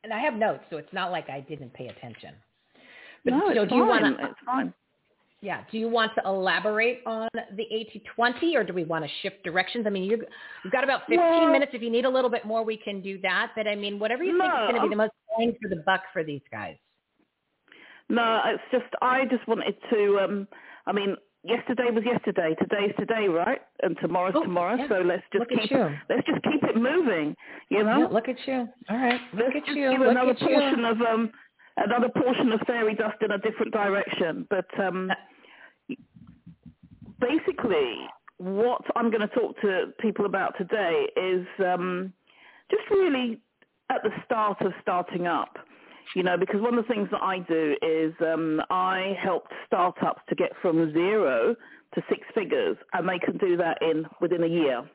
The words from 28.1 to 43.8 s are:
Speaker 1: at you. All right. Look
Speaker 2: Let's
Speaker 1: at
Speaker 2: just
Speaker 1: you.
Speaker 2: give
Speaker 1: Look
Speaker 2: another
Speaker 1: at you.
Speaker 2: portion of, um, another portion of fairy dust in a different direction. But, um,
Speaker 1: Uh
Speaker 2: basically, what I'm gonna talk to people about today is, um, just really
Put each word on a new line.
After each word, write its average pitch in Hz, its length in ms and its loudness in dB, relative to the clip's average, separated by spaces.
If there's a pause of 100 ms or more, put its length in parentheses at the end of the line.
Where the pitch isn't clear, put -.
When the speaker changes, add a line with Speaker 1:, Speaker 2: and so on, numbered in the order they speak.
Speaker 1:
at 247 80 -4 (100)
you. 254 220 -2 (220)
All 214 80 -2
right. 247 200 2 (140)
Look 240 220 0
Speaker 2:
Let's - 20 -2
Speaker 1:
at 294 80 -6
Speaker 2:
just 294 140 -4
Speaker 1:
you. 269 140 0
Speaker 2:
give 262 80 2
Speaker 1:
Look 254 100 6
Speaker 2:
another 254 220 4
Speaker 1:
at - 100 -2
you. - 60 0
Speaker 2:
portion 277 360 4
of, 233 160 0
um, 226 300 2 (480)
another 233 320 2
portion 254 420 2
of 220 140 0
fairy 226 280 2
dust 214 280 -2
in 208 80 0
a 202 80 0
different 220 340 -2
direction. 196 800 0
But, 185 160 -2 (120)
um, 185 320 -2
Speaker 1:
Uh - 840 -12 (1300)
Speaker 2:
basically, 185 880 0 (300)
what 196 440 0 (140)
I'm 233 140 2
gonna 214 180 0
talk - 320 -2
to 190 400 0
people 208 260 0
about 185 320 -2
today 175 480 0 (100)
is, 185 300 0 (180)
um, 180 480 -2 (580)
just 440 200 2
really 277 480 2 (520)